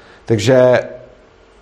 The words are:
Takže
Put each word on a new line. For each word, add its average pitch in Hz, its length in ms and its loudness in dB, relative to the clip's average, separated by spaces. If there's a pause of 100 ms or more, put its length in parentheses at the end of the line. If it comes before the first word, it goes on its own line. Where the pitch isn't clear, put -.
(240)
Takže 123 560 0 (800)